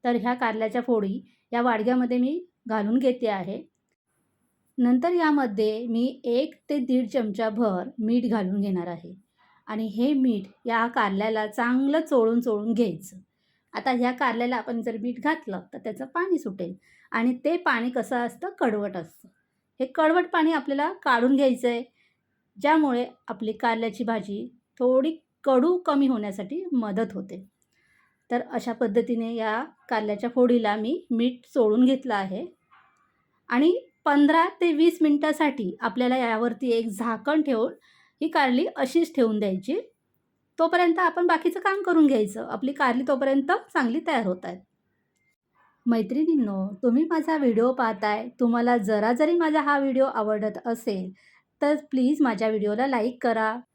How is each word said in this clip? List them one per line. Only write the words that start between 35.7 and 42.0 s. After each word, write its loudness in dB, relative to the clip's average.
आपल्याला 0
यावरती -2
एक 0
झाकण -2
ठेवून 0
ही -2
कारली 2
अशीच 0
ठेवून 2
द्यायची. -2
तोपर्यंत 2
आपण 2
बाकीचं 0
काम -2
करून 4